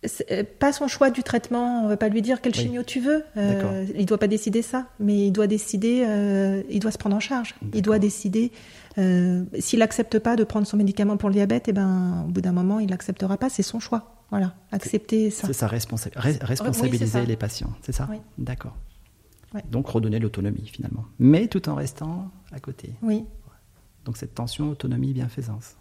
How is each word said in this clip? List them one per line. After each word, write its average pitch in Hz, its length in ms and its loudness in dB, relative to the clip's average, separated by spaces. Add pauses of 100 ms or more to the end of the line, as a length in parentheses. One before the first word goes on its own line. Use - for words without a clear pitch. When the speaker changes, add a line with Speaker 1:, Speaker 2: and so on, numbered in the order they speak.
Speaker 1:
C'est, - 280 -6
euh, 202 120 0 (160)
pas 277 140 4
son 285 140 -2
choix 269 240 4
du 262 120 -2
traitement, 240 640 0
on - 20 2
va 214 100 2
pas 214 120 2
lui 220 120 0
dire 240 200 0
quelle 247 120 0
Speaker 2:
Oui. - 100 -2
Speaker 1:
chimio 240 200 -2
tu 254 160 -4
veux. 302 240 2 (140)
Euh, 202 160 2
Speaker 2:
D'accord. 196 440 -2
Speaker 1:
il 202 80 2
doit 208 120 2
pas 208 100 2
décider 214 340 0
ça, 247 260 -4 (120)
mais 202 280 4
il 196 40 4
doit 208 160 4
décider, 220 580 2
euh, 196 640 2
il 208 100 0
doit 214 120 0
se - 60 -6
prendre 202 180 0
en 214 60 2
charge. 240 400 -4
Il - 80 -6
Speaker 2:
D'accord. 214 140 0
Speaker 1:
doit 214 160 4
décider, 208 520 0 (460)
euh, 180 460 4 (160)
s'il - 220 2
accepte 220 380 2
pas 233 160 2
de 220 80 4
prendre 208 240 0
son - 100 -4
médicament 202 400 2
pour 107 120 0
le 98 60 2
diabète, 208 340 2
eh 214 40 2
ben, 185 540 2
au 175 40 -2
bout 180 100 0
d'un 180 100 2
moment, 185 280 2
il 208 100 0
l'acceptera 190 480 -2
pas, 262 120 0
c'est 202 140 0
son - 160 -4
choix. - 500 -8
Voilà, 190 260 0 (160)
Speaker 2:
C'est, 214 40 -6
Speaker 1:
accepter 214 560 0
ça. 208 160 -6
Speaker 2:
c'est - 60 0
ça, 117 140 0
responsa-, 113 420 -4
re-, - 160 -6
Speaker 1:
Oui, 151 80 4
c'est 135 100 -4
Speaker 2:
responsabiliser 120 640 0
Speaker 1:
ça. 117 180 2
Speaker 2:
les 117 140 0
patients, 110 440 -6
c'est 127 120 -6
ça ? 131 180 -2
Speaker 1:
Oui. 214 60 -8 (200)
Speaker 2:
D'accord. 123 380 -8 (800)
Speaker 1:
Ouais. 202 180 -8
Speaker 2:
Donc 135 160 -2
redonner 110 320 0
l'autonomie 104 480 -4
finalement, - 380 -10 (120)
mais 156 300 6
tout 185 220 -2
en 147 60 -2
restant 160 540 -6 (220)
à 143 80 -14
côté. - 420 -14
Speaker 1:
Oui. 220 220 0 (800)
Speaker 2:
Donc 120 140 -6
cette 117 180 -12
tension 120 340 -4
autonomie-bienfaisance. 127 1120 -4